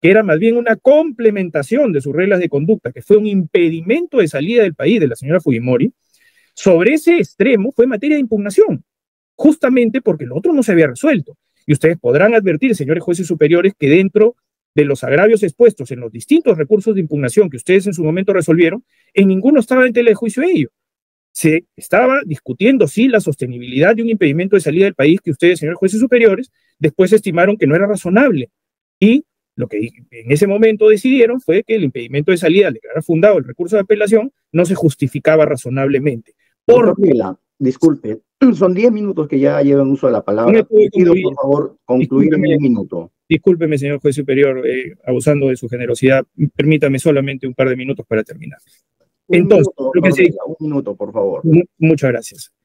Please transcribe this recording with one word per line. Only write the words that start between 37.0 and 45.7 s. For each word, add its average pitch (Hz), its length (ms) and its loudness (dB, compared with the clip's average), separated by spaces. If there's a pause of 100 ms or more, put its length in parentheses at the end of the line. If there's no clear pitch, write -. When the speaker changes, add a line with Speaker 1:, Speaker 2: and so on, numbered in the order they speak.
Speaker 2:
Vela, 110 320 -2 (200)
disculpe, 131 600 -2 (220)
<clears throat> 247 160 4
Son 180 160 2
diez 220 200 2
minutos 190 360 -6
que 143 100 -2
ya 143 240 0
llevan 139 280 2
uso 139 160 -2
de 123 60 2
la 104 100 -2
palabra. 107 300 0
Speaker 1:
No 226 60 4
me 214 60 2
puedo 214 180 2
Speaker 2:
Le 196 80 2
pido, 175 220 2
Speaker 1:
concluir. 185 120 0
Speaker 2:
por 135 100 -4
favor, 139 500 -2
concluir 135 500 0
en 151 80 0
Speaker 1:
Discúlpeme. 156 140 0
Speaker 2:
un 151 60 -2
minuto. 98 500 -4 (160)
Speaker 1:
Discúlpeme, 160 500 2
señor 143 220 -6
juez 139 160 0
superior, 135 500 0
eh, 127 380 -6
abusando 135 440 0
de 127 80 -2
su 127 120 -12
generosidad. 123 560 0 (300)